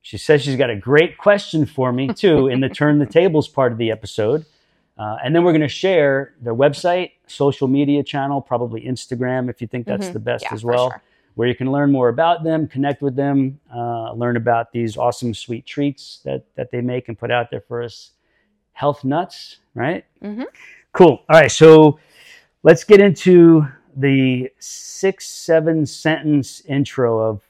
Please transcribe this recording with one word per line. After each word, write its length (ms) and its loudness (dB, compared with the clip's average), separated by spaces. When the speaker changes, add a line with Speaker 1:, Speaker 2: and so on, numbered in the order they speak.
Speaker 1:
She 180 -18
says 240 2
she's 140 -4
got 140 -2
a 60 -6
great 420 0
question 480 0
for 260 -4
me, 160 -4
too, 400 0
in 120 -2
the 80 -2
Speaker 2:
<laughs> 120 -10
Speaker 1:
Turn 180 2
the 80 0
Tables 420 0
part 240 0
of 60 -8
the 120 -4
episode. 560 -4
Uh, 240 -10
and 140 -4
then 80 2
we're 80 2
gonna 160 0
share 720 -2
their 140 -6
website, 580 -2
social 420 -2
media 340 0
channel, 380 -6
probably 420 -8
Instagram, 680 -6
if 100 -14
you 80 -10
think 180 -10
that's 200 -6
Speaker 2:
Mm-hmm. 80 -10
Speaker 1:
the 60 -8
best 240 -8
Speaker 2:
Yeah, 100 -10
Speaker 1:
as 80 -12
Speaker 2:
for 60 -8
Speaker 1:
well, 220 0
Speaker 2:
sure. 120 -16
Speaker 1:
where 140 -2
you 60 -2
can 160 -6
learn 220 0
more 160 2
about 360 0
them, 240 -2
connect 340 -6
with 140 -4
them, 440 -2
uh, 400 -8
learn 220 -4
about 360 -2
these 240 -6
awesome 380 -4
sweet 320 -12
treats 580 -8
that, 200 -8
that 140 -10
they 100 -6
make 280 -6
and 100 -12
put 120 -8
out 200 -4
there 100 -10
for 220 -12
us 300 -18
health 320 -6
nuts, 540 -8
right? 300 -6
Speaker 2:
Mm-hmm. 220 -12
Speaker 1:
Cool. 360 4
All 120 8
right, 100 4
so 480 8
let's 200 6
get 160 6
into 680 6
the 640 0
six, 680 -8
seven 580 0
sentence 800 -4
intro 540 -2
of 300 -4